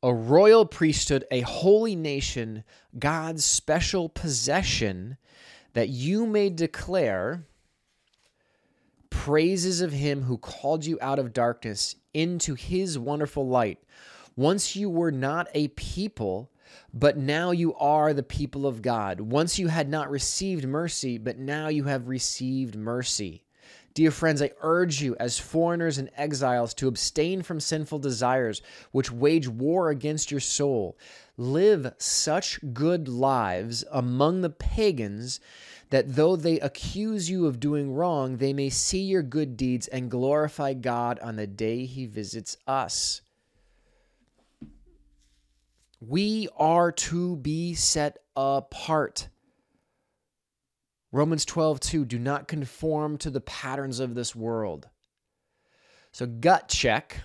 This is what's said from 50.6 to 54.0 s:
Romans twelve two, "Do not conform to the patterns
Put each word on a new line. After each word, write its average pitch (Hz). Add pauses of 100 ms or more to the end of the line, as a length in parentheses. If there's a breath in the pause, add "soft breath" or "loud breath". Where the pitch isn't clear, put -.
Romans 151
twelve 156
two, 156
"Do 120
not 143
conform 151
to 160
the 131
patterns 135